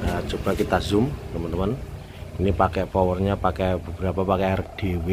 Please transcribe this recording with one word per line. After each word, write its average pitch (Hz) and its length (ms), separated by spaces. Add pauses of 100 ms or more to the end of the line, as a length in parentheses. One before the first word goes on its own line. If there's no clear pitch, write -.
Nah, 87 240
coba 95 240
kita 95 240
zoom, 104 320 (240)
teman-teman. 85 400 (640)
Ini 92 160
pakai 90 320
powernya, 95 480
pakai 92 480
beberapa, 87 400
pakai 95 340
R 92 60 (160)
D 92 160
W. 85 180